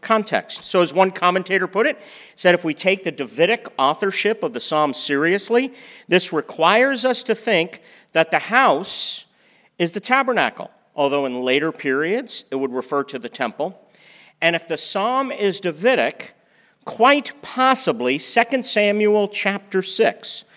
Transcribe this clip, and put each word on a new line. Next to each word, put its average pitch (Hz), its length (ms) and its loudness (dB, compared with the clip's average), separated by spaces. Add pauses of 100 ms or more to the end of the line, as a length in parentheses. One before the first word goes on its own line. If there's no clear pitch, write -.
context. 214 640 -2
So - 160 0
as 147 140 0
one 185 160 4
commentator 185 560 0
put 202 200 0
it, 302 120 -4 (360)
said, 180 200 4
"If 170 100 -2
we 156 80 -2
take 190 320 0
the 165 80 -4
Davidic 160 560 -2 (100)
authorship 196 640 0
of 143 120 -6
the 123 60 -6
Psalms 151 360 0
seriously, 196 800 0 (340)
this 175 240 2
requires 214 720 2
us 254 200 0
to 220 100 0
think 175 480 -2 (300)
that 160 180 2
the 165 80 2
house 196 880 0 (520)
is 170 140 0
the 208 80 -6
tabernacle, 240 680 -2 (260)
although 143 300 0
in 127 160 -4
later 139 300 0
periods 160 800 -4
it - 40 -8
would 135 180 -4
refer 135 320 -4
to 131 140 -12
the 120 100 -10
temple. 143 500 -6 (640)
And 170 160 2
if 165 120 -6
the 160 80 -2
psalm 240 560 -2
is 196 260 -2
Davidic, 170 760 -2 (500)
quite 277 560 2
possibly 151 760 0
Second 233 480 0
Samuel 208 640 2
chapter 202 520 -4
six, - 640 -2 (120)